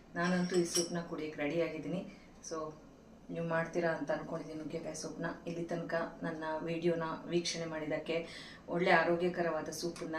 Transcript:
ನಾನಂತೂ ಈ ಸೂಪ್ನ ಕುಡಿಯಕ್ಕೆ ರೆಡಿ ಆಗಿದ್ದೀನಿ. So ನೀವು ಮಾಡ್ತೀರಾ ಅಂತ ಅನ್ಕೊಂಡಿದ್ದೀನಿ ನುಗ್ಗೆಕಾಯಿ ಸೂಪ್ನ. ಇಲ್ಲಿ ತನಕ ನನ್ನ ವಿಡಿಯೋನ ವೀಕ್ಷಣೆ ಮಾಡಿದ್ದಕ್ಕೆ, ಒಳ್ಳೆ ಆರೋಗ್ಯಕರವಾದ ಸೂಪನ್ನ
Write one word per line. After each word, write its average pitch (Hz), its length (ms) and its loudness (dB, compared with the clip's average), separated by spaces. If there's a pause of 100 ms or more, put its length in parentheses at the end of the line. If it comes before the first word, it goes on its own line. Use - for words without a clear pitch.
(140)
ನಾನಂತೂ 180 420 4
ಈ 175 80 8
ಸೂಪ್ನ 170 360 2
ಕುಡಿಯಕ್ಕೆ 151 420 -4
ರೆಡಿ 160 200 4
ಆಗಿದ್ದೀನಿ. 156 520 -2 (360)
So 156 240 -4 (580)
ನೀವು 165 160 -2
ಮಾಡ್ತೀರಾ 165 420 2
ಅಂತ 151 200 -2
ಅನ್ಕೊಂಡಿದ್ದೀನಿ 156 480 -2
ನುಗ್ಗೆಕಾಯಿ 156 360 -4
ಸೂಪ್ನ. 170 320 -6 (200)
ಇಲ್ಲಿ 170 180 -4
ತನಕ 165 580 -2
ನನ್ನ 160 220 -4 (160)
ವಿಡಿಯೋನ 165 420 2 (240)
ವೀಕ್ಷಣೆ 170 380 0
ಮಾಡಿದ್ದಕ್ಕೆ, 160 640 -2 (420)
ಒಳ್ಳೆ 175 220 4
ಆರೋಗ್ಯಕರವಾದ 170 800 4
ಸೂಪನ್ನ 160 500 -4